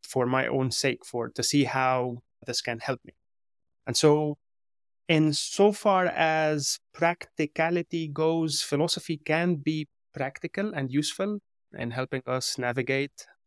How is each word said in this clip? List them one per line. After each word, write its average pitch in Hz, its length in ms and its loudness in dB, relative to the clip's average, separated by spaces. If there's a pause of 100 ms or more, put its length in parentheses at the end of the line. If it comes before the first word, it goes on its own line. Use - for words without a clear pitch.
for 127 240 0
my 131 200 2
own 131 240 0
sake, - 340 -2
for, 120 260 -6
to - 120 -6
see 143 220 2
how 127 580 0 (240)
this 123 160 -4
can 117 160 -6
help 123 260 -6
me? - 80 -20 (720)
And 117 100 -2
so, 151 420 4 (720)
in 156 240 6
so 202 400 2
far 190 340 2
as 156 720 2 (140)
practicality 165 1160 -2
goes, 156 540 0
philosophy 160 540 -2
can 165 400 0
be 156 320 -4 (260)
practical 165 580 -6
and 135 180 -4
useful 190 500 -2 (320)
in 120 180 -6
helping 127 360 -6
us 127 320 -4
navigate 131 680 -2 (200)